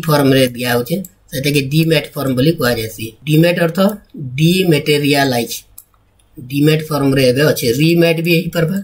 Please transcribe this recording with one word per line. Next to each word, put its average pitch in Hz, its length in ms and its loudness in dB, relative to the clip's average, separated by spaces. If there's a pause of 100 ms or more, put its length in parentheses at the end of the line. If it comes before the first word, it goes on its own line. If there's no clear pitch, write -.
ଫର୍ମରେ 135 400 2
ଦିଆ 123 260 -6
ହଉଛେ, 120 240 -2 (340)
ସେଟାକେ 143 300 -2
ଡିମ୍ୟାଟ୍ 151 540 0
ଫର୍ମ 135 200 -4
ବୋଲି 135 180 2
କୁହାଯାଏସି। 113 540 -4 (180)
ଡିମ୍ୟାଟ୍ 170 360 2
ଅର୍ଥ 170 180 0 (560)
ଡିମେଟେରିଆଲାଇଜ୍, 143 1200 0 (840)
ଡିମ୍ୟାଟ୍ 143 480 0
ଫର୍ମରେ 139 360 0
ଏବେ 127 180 2
ଅଛେ। 135 300 0
ରିମ୍ୟାଟ୍ 165 480 2
ବି 170 120 0
ହେଇପାରବା। 165 520 0